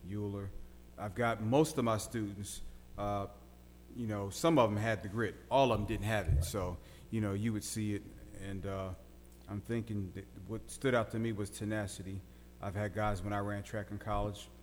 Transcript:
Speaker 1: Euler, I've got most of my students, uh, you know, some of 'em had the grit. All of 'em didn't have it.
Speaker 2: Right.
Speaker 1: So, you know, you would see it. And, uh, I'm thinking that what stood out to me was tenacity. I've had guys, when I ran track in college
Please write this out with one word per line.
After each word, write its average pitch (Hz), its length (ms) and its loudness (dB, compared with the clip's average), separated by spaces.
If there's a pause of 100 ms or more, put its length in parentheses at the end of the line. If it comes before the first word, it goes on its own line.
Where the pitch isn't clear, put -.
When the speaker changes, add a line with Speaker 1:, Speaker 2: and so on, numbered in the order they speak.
(140)
Speaker 1:
Euler, 101 360 -2 (480)
I've 101 180 -4
got 117 280 2
most 143 340 6
of 127 80 2
my 113 120 4
students, 104 640 -4 (360)
uh, 101 300 0 (680)
you 120 120 -4
know, 101 220 -2
some 165 300 6
of 113 100 10
'em 104 80 2
had 107 240 2
the 104 80 -6
grit. 101 260 0 (140)
All 131 220 8
of 107 80 4
'em 104 60 2
didn't 98 200 -2
have 104 220 2
it. - 80 6
Speaker 2:
Right. - 80 6
Speaker 1:
So, 90 340 -2 (320)
you 113 120 2
know, 101 120 2
you 107 200 0
would 104 100 -2
see 104 320 -2
it. 101 80 -4 (440)
And, 98 180 -6
uh, 95 240 -2 (580)
I'm 101 140 -4
thinking 110 540 -2
that 95 100 -8 (220)
what 107 220 -6
stood 131 240 2
out 113 180 4
to 113 80 0
me 113 120 2
was 101 180 -2
tenacity. 98 720 -4 (400)
I've 95 140 -4
had 104 180 0
guys, 104 300 2
when 101 100 -2
I 101 60 2
ran 101 240 -2
track 104 280 -6
in 104 60 -6
college 104 520 -2 (140)